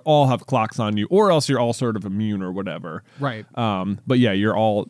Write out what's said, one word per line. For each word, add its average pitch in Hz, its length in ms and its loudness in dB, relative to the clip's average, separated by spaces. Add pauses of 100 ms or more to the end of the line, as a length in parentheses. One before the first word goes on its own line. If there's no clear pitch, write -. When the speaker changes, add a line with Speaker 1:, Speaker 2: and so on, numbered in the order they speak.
Speaker 1:
all 147 220 4
have 123 180 -2
clocks 110 340 -2
on 107 160 0
you, 104 140 -2
or 202 200 4
else 156 200 2
you're 131 100 2
all 120 140 0
sort 117 240 -2
of 95 80 -8
immune 104 360 -2
or 92 120 -6
whatever. 87 500 -8 (160)
Speaker 2:
Right. 120 260 -6 (120)
Speaker 1:
Um, 101 500 -2
but 127 100 2
yeah, 120 140 4
you're 98 240 2
all, 107 340 0